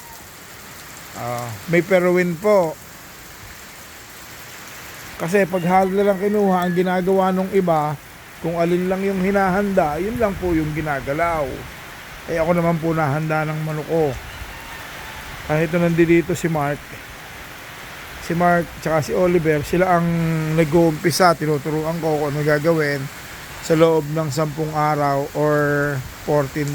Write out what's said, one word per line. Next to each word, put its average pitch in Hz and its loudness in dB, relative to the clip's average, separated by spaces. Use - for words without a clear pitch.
Ah, 120 -6
may 170 4
peruwin 180 2
po. 185 2
Kasi 185 2
pag 180 -2
handler 190 4
ang 196 2
kinuha, 202 4
ang 180 0
ginagawa 185 2
nung 190 0
iba, 165 2
kung 170 -2
alin 175 2
lang 190 0
yung 196 0
hinahanda, 190 2
yun 208 -2
lang 202 2
po 180 0
yung 156 2
ginagalaw. 151 0
Eh, 170 -2
ako 160 2
naman 170 2
po 160 0
nahanda 156 2
ng 156 -2
manok 156 -4
ko. 160 2
Kahit 156 0
na 170 2
nandito 170 4
si 175 -2
Mark. 147 0
Si - -6
Mark 175 4
tsaka 160 2
si 220 -4
Oliver, 175 4
sila 180 4
ang 170 2
nag-uumpisa. 165 4
Tinuturuan 156 -2
ko 156 0
kung 147 0
ano 151 -2
gagawin 147 2
sa - -2
loob 160 6
ng 156 -2
sampung 156 -2
araw 147 2
or 151 2
fourteen 147 0